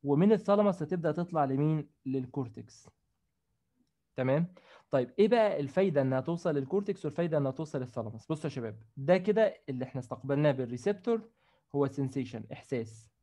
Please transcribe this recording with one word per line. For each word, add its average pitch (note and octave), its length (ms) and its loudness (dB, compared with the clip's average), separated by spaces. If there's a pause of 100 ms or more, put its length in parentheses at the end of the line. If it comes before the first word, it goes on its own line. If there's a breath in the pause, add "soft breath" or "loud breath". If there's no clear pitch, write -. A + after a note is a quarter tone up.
ومن D3 280 6
الثالاموس G3+ 520 2
هتبدا D#3+ 280 -2
تطلع D#3+ 340 0
لمين؟ D3 440 0 (160)
للكورتكس. B2+ 840 -8 (1300)
تمام؟ C#3 380 0 (360 loud breath)
طيب - 300 0
ايه G#3 80 8
بقى G#3+ 320 4
الفايده D3 420 2
انها C3 200 2
توصل E3+ 340 -2
للكورتكس F#3+ 500 -2
والفايده D#3+ 320 -2
انها C#3 140 0
توصل D3+ 280 -6
للثالاموس؟ A2+ 480 -8
بصوا D#3 220 -4
يا - 60 -10
شباب، A2+ 280 -8 (140)
ده C#3+ 200 4
كده G3+ 520 2
اللي B2+ 160 -4
احنا C3 140 -10
استقبلناه C#3 520 0
بالريسبتور C3+ 760 -2 (460)
هو C#3 120 2
سensation، C3 640 -6
احساس. - 600 -10 (120)